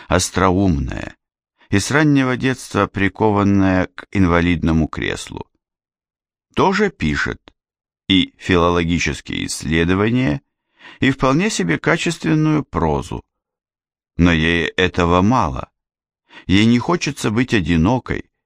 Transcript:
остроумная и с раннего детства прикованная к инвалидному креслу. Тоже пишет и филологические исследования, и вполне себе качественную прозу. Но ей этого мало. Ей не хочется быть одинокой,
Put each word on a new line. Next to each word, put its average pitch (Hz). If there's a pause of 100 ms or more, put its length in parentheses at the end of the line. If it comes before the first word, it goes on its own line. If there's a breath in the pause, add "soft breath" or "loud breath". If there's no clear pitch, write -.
остроумная 90 (540 soft breath)
и 101
с -
раннего 139
детства 117
прикованная 98
к -
инвалидному 85
креслу. 50 (1080)
Тоже 190
пишет 71 (720)
и 92
филологические 85
исследования, 104 (580 loud breath)
и 131
вполне 139
себе 170
качественную 156
прозу. 78 (920)
Но 85
ей 82
этого 90
мало. 101 (760 loud breath)
Ей 101
не 120
хочется 143
быть 117
одинокой, 87 (160)